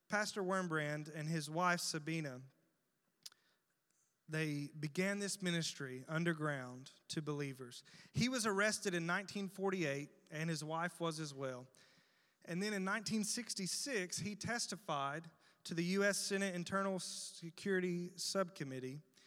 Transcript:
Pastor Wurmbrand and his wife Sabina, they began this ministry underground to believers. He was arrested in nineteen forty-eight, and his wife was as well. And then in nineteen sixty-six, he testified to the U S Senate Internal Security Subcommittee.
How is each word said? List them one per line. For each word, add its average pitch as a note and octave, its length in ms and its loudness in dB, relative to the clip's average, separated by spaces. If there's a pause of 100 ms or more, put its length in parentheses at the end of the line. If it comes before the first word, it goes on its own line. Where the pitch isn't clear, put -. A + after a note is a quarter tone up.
(100)
Pastor G#3 320 2
Wurmbrand D#3 760 0
and D3+ 80 -2
his D#3 220 0
wife F3 320 4
Sabina, D#3 640 -2 (1900)
they D3+ 400 0 (100)
began F3+ 400 2
this G3 220 -2
ministry D3 720 0
underground D3+ 800 0 (180)
to E3 140 -2
believers. C#3 600 -4 (280)
He A#3 160 4
was B3+ 160 2
arrested G#3 480 4
in E3+ 140 2
nineteen G3 420 0
forty-eight, E3 600 0 (200)
and D#3+ 200 -2
his D3+ 120 0
wife D#3+ 380 -2
was E3 180 0
as D3+ 140 -4
well. C3 340 -4 (800)
And F3+ 180 0
then G#3+ 120 0
in F#3+ 100 0
nineteen G#3 400 2
sixty-six, G3+ 920 -2
he G#3 160 -4
testified E3 880 -2 (420)
to - 80 -6
the E3+ 120 2
U G3 200 4
S G3 140 6
Senate G3 360 0
Internal F#3+ 440 0
Security F3+ 1160 -2
Subcommittee. D3 840 -2 (260)